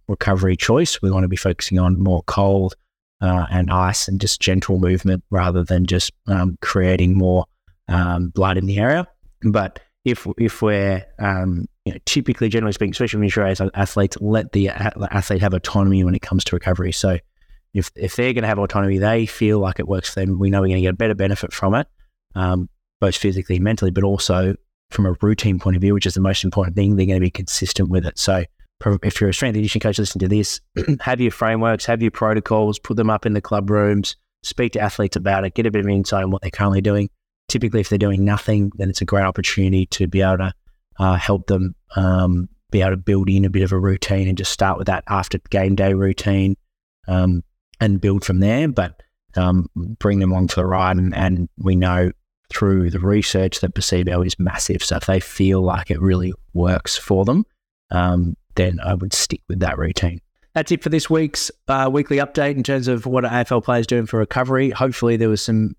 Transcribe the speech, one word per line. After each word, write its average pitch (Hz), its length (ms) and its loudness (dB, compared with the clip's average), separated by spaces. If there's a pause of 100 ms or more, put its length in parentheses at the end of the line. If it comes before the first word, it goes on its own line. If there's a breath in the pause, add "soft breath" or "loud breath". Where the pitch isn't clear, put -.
recovery 95 480 0
choice. 143 460 0
We 98 100 2
wanna 92 160 2
be 92 80 -4
focusing - 420 -2
on 90 220 4
more 92 240 2
cold, 98 520 0 (460)
uh, 90 300 0
and 90 180 0
ice 92 380 0
and 95 140 -2
just - 180 -2
gentle 95 400 0
movement 92 500 0
rather 90 340 0
than 90 220 2
just, 90 280 -2 (140)
um, 92 340 -2
creating 92 560 2
more, 90 280 2 (440)
um, 87 400 0
blood 95 280 0
in 92 80 -2
the 98 140 0
area. 151 280 0 (360)
But 104 360 0 (260)
if, 120 200 -2 (120)
if 113 240 -2
we're, 98 440 0 (140)
um, 92 480 -2 (180)
you 98 80 -4
know, - 120 -16
typically, 123 420 0
generally 110 240 0
speaking, 98 200 -2
especially 107 280 -2
when 101 160 2
you're 95 380 0
athletes, 98 480 0
let 107 320 0
the 98 140 2
a-, - 260 -4 (180)
athlete 98 300 0
have 101 120 2
autonomy 98 500 2
when 90 120 2
it - 60 -4
comes - 240 -2
to - 100 -4
recovery. 90 360 -2
So 92 260 0 (560)
if, 95 220 -2
if - 200 -6
they're 127 160 0
gonna 113 160 -2
have 104 120 0
autonomy, 98 400 0
they 113 260 2
feel 107 340 2
like 95 200 -2
it - 80 -6
works 95 260 -4
for 98 80 -4
them, 95 180 0
we 98 100 2
know 98 120 2
we're 95 80 2
gonna 92 120 2
get 92 120 2
a 92 40 -6
better 110 180 0
benefit 98 360 -2
from 95 240 0
it, 139 120 -2 (480)
um, 92 340 -2 (320)
both 95 140 2
physically 92 400 -2
and 92 100 0
mentally, 107 260 0
but 95 120 0
also 95 520 0 (360)
from 101 140 0
a 92 160 0
routine 104 380 0
point 95 160 0
of 87 60 0
view, 101 120 4
which 98 120 0
is 92 80 -2
the 95 80 0
most 95 220 0
important 90 320 -2
thing, 101 200 2
they're 95 100 2
gonna 92 140 2
be 90 100 2
consistent 92 600 -4
with 90 160 0
it. 73 120 -8
So 92 280 0 (340)
pro-, 101 240 0
if - 160 -4
you're 101 120 2
a - 20 -2
strength 120 220 -2
and 107 80 0
conditioning 107 180 -2
coach, 107 180 0
listen 98 200 -4
to 92 80 0
this, 104 340 0 (200)
<clears throat> 143 200 -2
have 127 180 -2
your 120 120 2
frameworks, 113 540 0
have 117 160 0
your 113 100 2
protocols, 107 680 0
put - 180 -6
them 110 120 2
up 107 160 0
in 107 80 0
the 101 80 -2
club 101 280 -2
rooms, 104 460 2 (280)
speak - 300 -4
to 110 60 -4
athletes 104 380 -2
about 98 260 0
it, 95 120 -6
get 113 100 2
a 107 60 0
bit 104 100 0
of 101 80 0
insight 98 340 0
on 95 80 -2
what 95 100 -2
they're 95 100 -6
currently 98 300 0
doing. 101 280 0 (380)
Typically, 113 320 0
if 95 100 -2
they're 104 80 2
doing 98 260 2
nothing, 101 520 0
then 98 160 -2
it's - 100 -6
a 95 40 -2
great 98 180 2
opportunity 95 640 0
to - 180 -2
be 95 160 0
able 95 160 2
to, 95 160 -4 (460)
uh, 95 160 2
help 98 320 -2
them, 92 260 0 (220)
um, 92 520 2 (220)
be 101 120 2
able 95 100 2
to 95 60 0
build 95 300 0
in 98 160 4
a 95 60 2
bit 92 140 2
of 92 80 0
a 95 80 2
routine 95 480 0
and 92 100 0
just 98 140 -4
start 95 260 0
with 95 80 -6
that 95 220 -2
after 98 320 -2 (100)
game 98 240 2
day 98 220 2
routine, 98 600 0 (520)
um, 90 360 2 (360)
and 101 200 2
build 98 240 0
from 92 160 0
there. 117 280 2
But, 104 340 -4 (340)
um, 90 400 2
bring 101 440 -2
them 92 120 2
along 92 180 2
for - 80 -8
the 90 100 2
ride 92 300 0
and, 90 180 0
and 90 420 0
we 95 180 2
know 90 360 2 (400)
through 95 400 2
the 92 80 -4
research 95 640 0
that 92 120 -2
placebo 90 480 0
is 90 160 -2
massive. 90 460 -2
So 95 140 -4
if - 100 -10
they 95 120 2
feel 95 440 0
like 87 260 -2
it 78 100 -2
really 90 340 2 (200)
works 87 440 0
for 98 280 0
them, 156 220 2 (420)
um, 90 480 0 (160)
then 90 260 0
I 92 140 -2
would 92 200 -4
stick - 340 -4
with 90 140 -4
that 69 180 -2
routine. 87 420 -4 (340)
That's 160 160 -2
it 165 100 0
for 160 80 -4
this 156 220 0
week's, 160 400 0 (160)
uh, 135 260 0
weekly 143 240 0
update 143 380 -2
in 131 80 0
terms 131 240 -2
of 120 180 -2
what 127 180 0
an 117 80 -2
A 123 60 -2
F 120 140 -2
L 120 100 2
player 123 180 0
is 113 80 -2
doing 120 200 0
for 117 100 -2
recovery. 127 540 0
Hopefully 120 440 0
there 110 140 2
was 107 140 0
some, 110 340 0